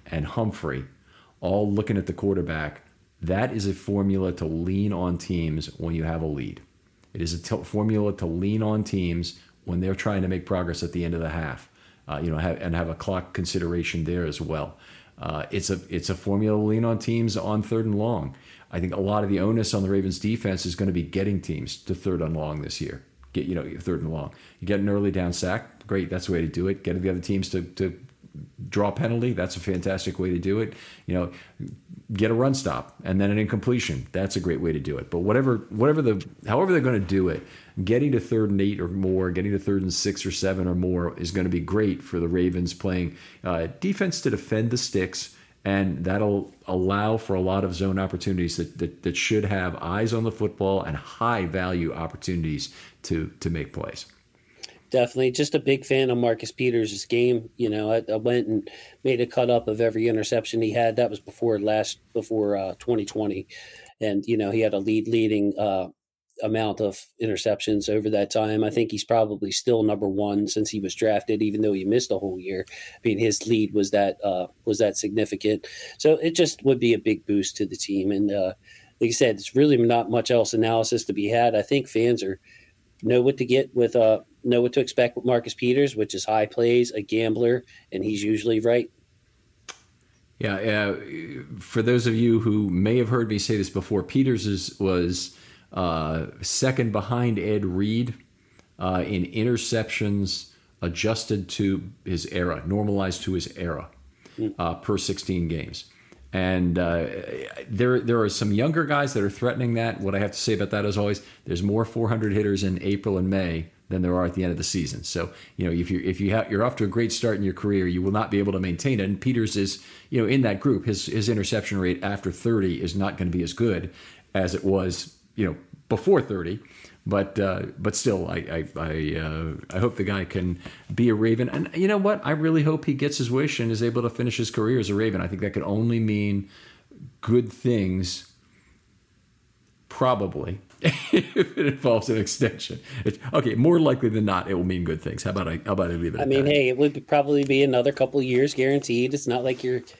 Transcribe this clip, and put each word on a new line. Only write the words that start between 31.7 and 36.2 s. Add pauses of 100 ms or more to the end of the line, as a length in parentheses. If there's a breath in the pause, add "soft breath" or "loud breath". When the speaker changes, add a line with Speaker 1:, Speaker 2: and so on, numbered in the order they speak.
Speaker 1:
get
a
run
stop (100)
and
then
an
incompletion,
that's
a
great
way
to
do
it.
But
whatever,
whatever
the, (200)